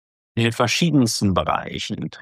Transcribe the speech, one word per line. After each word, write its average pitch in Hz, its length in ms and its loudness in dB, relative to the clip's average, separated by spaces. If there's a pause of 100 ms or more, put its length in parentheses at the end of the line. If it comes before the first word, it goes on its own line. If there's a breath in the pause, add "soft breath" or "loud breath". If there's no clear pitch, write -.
(360)
in 117 80 2
den 117 80 2
verschiedensten 120 800 2
Bereichen. - 760 -4 (140)